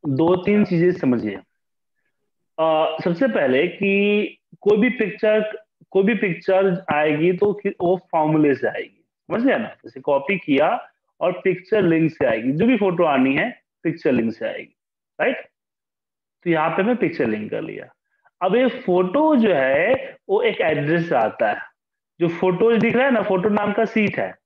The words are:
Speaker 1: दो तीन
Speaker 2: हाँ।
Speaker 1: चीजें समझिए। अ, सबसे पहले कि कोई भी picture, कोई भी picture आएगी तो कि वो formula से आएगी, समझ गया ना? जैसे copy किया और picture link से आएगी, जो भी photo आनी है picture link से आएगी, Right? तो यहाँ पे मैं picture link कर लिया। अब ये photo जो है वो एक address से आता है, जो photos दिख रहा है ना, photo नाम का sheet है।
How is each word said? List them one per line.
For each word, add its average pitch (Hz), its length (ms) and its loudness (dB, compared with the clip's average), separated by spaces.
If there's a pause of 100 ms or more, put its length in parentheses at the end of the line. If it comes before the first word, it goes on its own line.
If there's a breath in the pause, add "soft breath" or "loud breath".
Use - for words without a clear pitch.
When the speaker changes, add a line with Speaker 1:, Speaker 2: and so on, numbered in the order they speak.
Speaker 1:
दो 160 280 2
तीन 208 200 0
Speaker 2:
हाँ। 208 80 4
Speaker 1:
चीजें 175 280 2
समझिए। 110 440 -2 (1200)
अ, 160 460 2
सबसे 180 240 0
पहले 147 400 2
कि 202 640 0 (260)
कोई 208 160 2
भी 226 140 2
picture, 214 680 -2 (320)
कोई 190 120 2
भी 214 120 2
picture 190 720 0 (100)
आएगी 151 380 2
तो 202 200 0
कि 202 160 -6
वो 185 280 0 (160)
formula 156 420 2
से 117 140 -4
आएगी, - 360 -10 (240)
समझ 214 140 -2
गया 240 160 2
ना? 107 100 -6
जैसे - 320 -20
copy 143 380 -2
किया 156 520 0 (300)
और 175 240 -2
picture 190 380 0
link 160 300 2
से - 140 -2
आएगी, 117 260 0
जो 170 140 0
भी 254 100 4
photo 180 280 0
आनी 135 300 2
है 202 280 -4 (200)
picture 160 300 -2
link 113 220 0
से 110 140 -8
आएगी, - 280 -12 (440)
Right? - 280 -4 (960)
तो 175 80 -4
यहाँ 160 200 0
पे 175 120 -2
मैं 226 140 0
picture 156 300 -2
link 107 240 -6
कर 107 120 -8
लिया। 104 320 -14 (480)
अब 190 140 0
ये 254 120 2
photo 196 680 0
जो 220 180 2
है 147 600 0 (120)
वो 196 140 0
एक 226 180 -2
address 156 480 0
से 160 60 0
आता 110 360 0
है, 101 100 -6 (600)
जो 170 80 0
photos 190 520 2
दिख 226 160 2
रहा 254 80 2
है 277 60 2
ना, 220 120 2
photo 190 260 0
नाम 208 240 0
का 226 120 0
sheet 202 340 -2
है। 95 160 -6 (120)